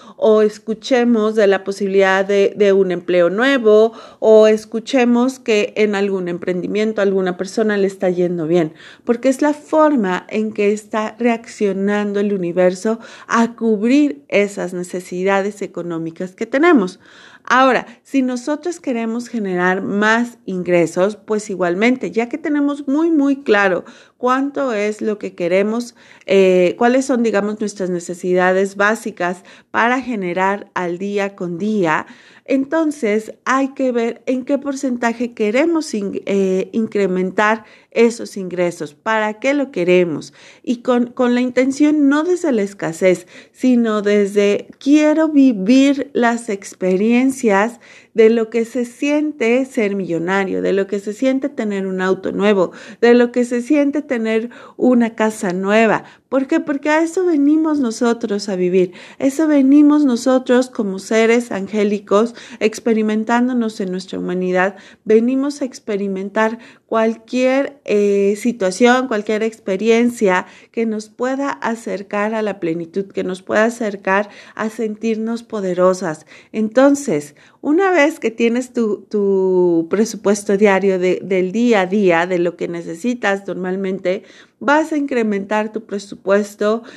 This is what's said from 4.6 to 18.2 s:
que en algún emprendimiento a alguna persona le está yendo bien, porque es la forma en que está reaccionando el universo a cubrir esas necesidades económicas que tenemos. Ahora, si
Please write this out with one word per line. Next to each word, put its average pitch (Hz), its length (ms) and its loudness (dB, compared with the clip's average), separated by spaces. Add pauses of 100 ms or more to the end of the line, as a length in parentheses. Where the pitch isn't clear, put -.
que 208 320 0
en 208 180 2
algún 196 320 -2
emprendimiento 185 720 -4
a 196 40 0
alguna 190 340 0
persona 208 400 -2
le 190 100 2
está 196 220 -2
yendo 175 380 -2
bien, 160 260 2 (320)
porque 240 240 0
es 269 120 0
la 294 120 2
forma 294 720 0
en 220 240 -4
que 208 220 0
está 214 460 -6
reaccionando 208 1000 -2
el 208 140 0
universo 185 640 0 (280)
a 233 280 0
cubrir 240 720 0
esas 190 460 -2
necesidades 185 880 -4
económicas 170 720 -8
que 226 100 -6
tenemos. 262 540 2 (460)
Ahora, 254 420 2 (160)
si 269 180 -2